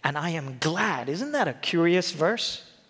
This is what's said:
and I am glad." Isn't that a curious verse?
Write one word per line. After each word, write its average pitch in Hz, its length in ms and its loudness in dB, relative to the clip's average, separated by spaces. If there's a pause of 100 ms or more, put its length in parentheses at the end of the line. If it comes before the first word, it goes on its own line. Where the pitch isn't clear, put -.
and 143 120 0
I 160 140 -2
am 139 280 -6
glad." 160 500 0
Isn't 247 240 -4
that 220 160 2
a 127 40 -4
curious 170 580 2
verse? 175 520 0 (260)